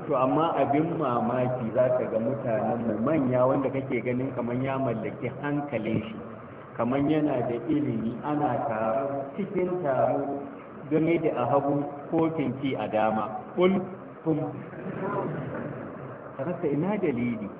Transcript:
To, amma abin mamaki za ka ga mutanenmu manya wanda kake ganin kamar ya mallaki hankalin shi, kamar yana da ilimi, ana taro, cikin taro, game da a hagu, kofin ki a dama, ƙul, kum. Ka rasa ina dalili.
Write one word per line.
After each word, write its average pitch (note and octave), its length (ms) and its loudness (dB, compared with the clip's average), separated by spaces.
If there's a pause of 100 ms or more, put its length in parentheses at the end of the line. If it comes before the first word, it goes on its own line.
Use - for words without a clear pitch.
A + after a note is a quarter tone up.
To, D3+ 100 0
amma C#3 400 4
abin D3 440 2
mamaki B2 720 0
za B2+ 160 4
ka A#2 180 2
ga A2 120 0
mutanenmu A2+ 840 0
manya B2+ 420 4
wanda C3+ 240 4
kake C3 360 -2
ganin B2+ 300 0
kamar A#2+ 200 -2
ya C3+ 240 0
mallaki A2+ 480 -2 (160)
hankalin A#2 560 -2
shi, - 160 -4 (600)
kamar B2 260 2
yana D3 420 2
da A#2+ 140 -2 (100)
ilimi, B2 540 0
ana D3 340 0 (140)
taro, A2+ 640 0
cikin F3+ 500 -2
taro, C#3 560 2 (520)
game D#3+ 280 4
da D#3 140 2
a A#2+ 140 0
hagu, C#3+ 360 4 (280)
kofin D#3+ 500 2
ki C3+ 160 0
a G#2 100 -2
dama, G#2+ 480 2 (180)
ƙul, F#3+ 280 4 (380)
kum. D#3 200 0 (2000)
Ka C3+ 100 -6
rasa E3+ 240 -2
ina D#3+ 300 0
dalili. A#2+ 600 0